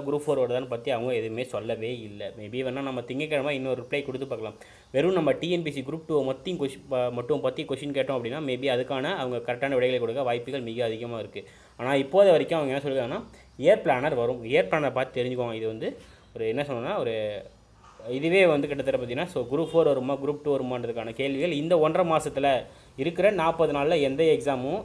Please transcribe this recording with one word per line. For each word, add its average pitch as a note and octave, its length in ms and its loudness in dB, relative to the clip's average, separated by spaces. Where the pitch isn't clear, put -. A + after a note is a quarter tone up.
group C#3+ 240 -2
four C#3 140 2
வருதான்னு B2 280 0
பத்தி A#2+ 220 -4
அவங்க B2 240 0
எதுவுமே A2+ 300 -4
சொல்லவே A2+ 540 -6
இல்ல. G2+ 320 -10
Maybe G#2+ 240 -12
வேணா C3 280 -4
நம்ம C3 200 -6
திங்கட்கிழமை C#3+ 540 -2
இன்னொரு C3 260 -2
replay C#3+ 220 -4
கொடுத்து C3+ 220 -6
பார்க்கலாம். A2 320 -8
வெறும் D#3 200 2
நம்ம D#3 200 2
டி D#3+ 180 -2
என் E3+ 120 0
பி D#3+ 60 -4
எஸ் C#3 80 -6
சி C3+ 60 -6
group D3+ 240 -8
டூ C3+ 260 0
மொத்தையும் C3+ 140 -8
question D3 420 -4
ப-, B2 240 0
மட்டும் A#2+ 280 -2
பத்தி E3 240 -2
question C#3+ 280 -6
கேட்டோம் C3+ 240 0
அப்படின்னா, A#2+ 220 -4
maybe C3 260 -2
அதுக்கான C3 500 0
அவங்க B2 380 -4
கரெக்டான C#3 220 0
விடைகளை B2+ 240 2
கொடுக்க A#2 240 -2
வாய்ப்புகள் B2 380 -2
மிக A#2 240 -4
அதிகமா A#2 340 -4
இருக்கு. G2+ 260 -10
ஆனா B2+ 180 -2
இப்போது F3+ 360 6
வரைக்கும் D#3 280 4
அவங்க C#3 220 -2
என்ன C3+ 260 -2
சொல்றாங்கன்னா, G3 180 -6
air F3+ 220 6
planner C#3+ 320 2
வரும், A#2+ 300 0
இயர் D#3 240 2
planner D3 240 2
பார்த்து B2+ 300 -2
தெரிஞ்சுக்கோங்க. B2 320 -2
இது A2 120 -4
வந்து A2+ 300 -6
ஒரு A2+ 140 -2
என்ன B2+ 140 0
சொல்லணும்னா, C#3 360 -4
ஒரு G#2+ 440 -4
இதுவே E3 360 4
வந்து D3 220 4
கிட்டத்தட்ட C3 380 -2
பார்த்தீங்கன்னா, C3 200 -4
so B2+ 220 -4
group D3 200 0
four E3 160 6
வருமா, C3+ 320 2
group C#3+ 260 -4
டூ C#3+ 160 2
வருமான்றதுக்கான A#2 540 -4
கேள்விகள் C#3 400 -2
இந்த D#3+ 260 2
ஒன்றரை E3 320 4
மாசத்துல C#3 540 2
இருக்கிற F3 340 2
நாற்பது E3 420 2
நாள்ல D3 280 2
எந்த C#3 240 2
எக்ஸாமும் C#3+ 600 2